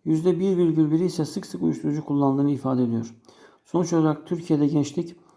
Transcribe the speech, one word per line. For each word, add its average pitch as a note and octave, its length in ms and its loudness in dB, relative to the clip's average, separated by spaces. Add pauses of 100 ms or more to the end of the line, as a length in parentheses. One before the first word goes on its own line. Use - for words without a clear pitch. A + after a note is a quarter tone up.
yüzde E3 340 2
bir F#3+ 180 0
virgül D#3+ 340 2
biri E3 140 2
ise E3 200 -2
sık F3+ 200 -8
sık F3+ 180 -8
uyuşturucu D#3 420 -2
kullandığını C#3+ 460 2
ifade C3 320 0
ediyor. A#2 320 -4 (500)
Sonuç E3+ 280 -2
olarak D#3 340 2
Türkiye'de D#3+ 400 0
gençlik D3 480 -2 (220)